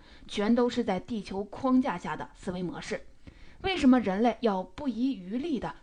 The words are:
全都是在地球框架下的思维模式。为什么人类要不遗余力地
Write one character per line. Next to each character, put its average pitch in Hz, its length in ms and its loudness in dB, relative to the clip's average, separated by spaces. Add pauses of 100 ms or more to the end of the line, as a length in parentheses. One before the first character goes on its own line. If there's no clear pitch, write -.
(280)
全 214 260 2
都 240 140 4
是 240 160 -2
在 190 160 0
地 214 220 -6
球 190 220 -6
框 254 360 2
架 254 160 0
下 165 180 -6
的 147 200 -8
思 - 180 -8
维 180 100 -4
模 170 160 -6
式。 - 280 -8 (560)
为 381 120 0
什 285 140 4
么 254 120 10
人 202 200 0
类 233 200 2
要 202 220 2
不 294 240 -10
遗 254 280 0
余 190 240 -6
力 285 200 -2
地 165 240 -6